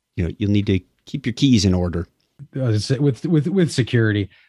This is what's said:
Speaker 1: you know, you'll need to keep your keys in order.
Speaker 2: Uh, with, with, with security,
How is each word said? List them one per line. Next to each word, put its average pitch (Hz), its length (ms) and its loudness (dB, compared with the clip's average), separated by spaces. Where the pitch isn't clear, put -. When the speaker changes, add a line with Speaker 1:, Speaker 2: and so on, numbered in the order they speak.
Speaker 1:
you 90 80 -4
know, 85 140 -6
you'll 101 140 -2
need 104 160 2
to 95 120 2
keep - 200 -10
your 120 80 -4
keys 123 320 2
in 92 80 4
order. 87 340 -2
Speaker 2:
Uh, 120 220 0
with, 143 260 0
with, 156 220 0
with 185 240 0
security, 107 580 0